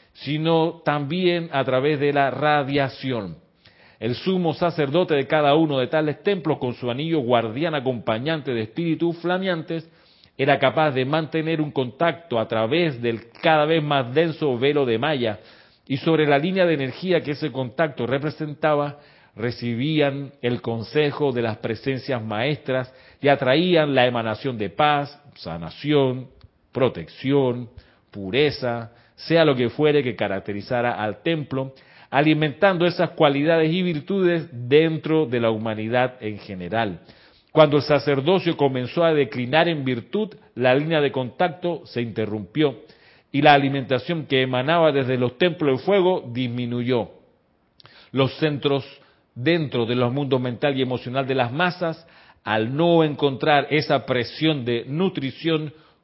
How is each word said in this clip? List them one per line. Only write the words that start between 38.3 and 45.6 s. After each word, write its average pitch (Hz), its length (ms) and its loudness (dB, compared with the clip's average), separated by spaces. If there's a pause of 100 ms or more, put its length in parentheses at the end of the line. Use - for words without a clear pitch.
comenzó 131 480 0
a 165 100 4
declinar 139 540 0
en 151 160 -2
virtud, 131 500 -4 (200)
la 127 200 4
línea 151 260 2
de 143 120 0
contacto 156 760 -4
se 120 160 -6
interrumpió 110 800 -4 (520)
y 139 100 0
la 151 120 8
alimentación 139 720 0
que 131 160 2
emanaba 139 500 2
desde 131 260 0
los 123 200 0
templos 143 420 2